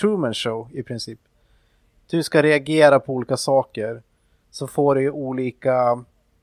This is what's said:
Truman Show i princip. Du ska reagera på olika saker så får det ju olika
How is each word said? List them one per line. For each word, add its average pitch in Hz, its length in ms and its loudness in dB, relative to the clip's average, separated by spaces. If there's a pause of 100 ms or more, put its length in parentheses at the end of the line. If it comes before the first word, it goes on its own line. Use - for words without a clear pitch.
Truman 180 340 0
Show 113 380 -6
i 131 100 -10
princip. 113 360 -12 (880)
Du 170 160 -2
ska 151 200 2
reagera 147 580 6
på 139 140 -10
olika 127 220 -4
saker 120 680 -2 (480)
så - 160 -10
får 143 280 0
det 135 80 0
ju 143 80 -2
olika 127 920 -2 (380)